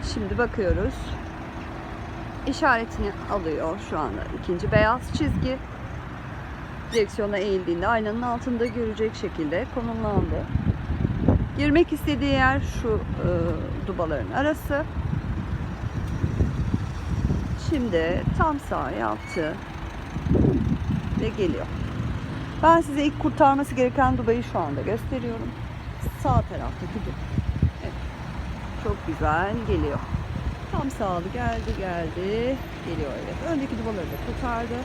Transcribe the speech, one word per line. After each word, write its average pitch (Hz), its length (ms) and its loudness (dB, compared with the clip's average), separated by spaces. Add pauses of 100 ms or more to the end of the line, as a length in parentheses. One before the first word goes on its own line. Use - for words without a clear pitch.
(140)
Şimdi 202 240 -2
bakıyoruz. 214 560 2 (1500)
İşaretini 226 640 2 (200)
alıyor 160 460 -2 (120)
şu 185 100 -2
anda. 107 220 -2 (220)
İkinci 175 280 0
beyaz 226 300 6 (100)
çizgi. 254 460 2 (1400)
Direksiyona 202 440 2
eğildiğinde 185 500 0
aynanın 220 340 2
altında 240 440 0
görecek 220 460 0 (100)
şekilde 170 440 -2 (100)
konumlandı. 220 720 0 (1120)
Girmek 294 360 6
istediği 277 380 0
yer 269 300 4 (200)
şu, 240 60 0
e, - 400 0 (600)
dubaların 160 440 -2
arası. 294 520 0 (2750)
Şimdi 185 540 2 (140)
tam 311 220 4
sağ 151 320 -2
yaptı 185 640 -2 (1700)
ve 220 60 0
geliyor. 208 380 0 (1000)
Ben 330 180 10
size 294 220 0
ilk 294 160 2
kurtarması 277 560 6
gereken 254 420 4
dubayı 233 260 2
şu - 160 -2
anda 143 220 -2
gösteriyorum. 226 680 -2 (720)
Sağ 285 60 4
taraftaki 190 760 0
duba. 185 100 -4 (680)
Evet. - 100 -6 (920)
Çok 214 120 0 (120)
güzel 160 460 2 (140)
geliyor. 151 320 2 (720)
Tam 285 200 -2
sağlı 185 320 0 (100)
geldi, 233 460 0
geldi. 190 760 0 (300)
Geliyor, 160 260 -4 (120)
evet. - 120 -6 (160)
Öndeki 277 260 0
dubaları 220 280 -2
da 214 120 -6 (100)
kurtardı. 233 460 -2 (120)